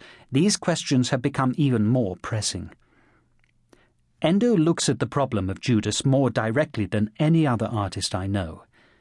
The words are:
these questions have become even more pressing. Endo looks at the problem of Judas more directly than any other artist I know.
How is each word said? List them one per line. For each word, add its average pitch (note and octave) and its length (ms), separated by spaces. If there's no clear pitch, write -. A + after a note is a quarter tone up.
these E3+ 240
questions C#3 540
have B2+ 120
become C3+ 360
even B2 300
more A2 300
pressing. F#2+ 540
Endo G3+ 340
looks E3 320
at C#3 120
the A#2+ 80
problem A#2 420
of F#2+ 120
Judas G#2+ 440
more C3+ 240
directly A2+ 560
than G#2+ 320
any D#3+ 300
other A2 180
artist G#2 480
I F#2+ 140
know. F#2+ 360